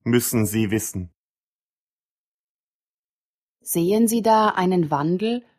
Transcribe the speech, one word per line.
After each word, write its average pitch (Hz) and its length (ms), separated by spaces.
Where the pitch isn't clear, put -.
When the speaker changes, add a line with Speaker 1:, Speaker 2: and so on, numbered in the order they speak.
Speaker 1:
müssen 120 420
Sie 107 240
wissen. 95 420
Speaker 2:
Sehen 202 460
Sie 226 140
da 214 280
einen 180 420
Wandel 185 520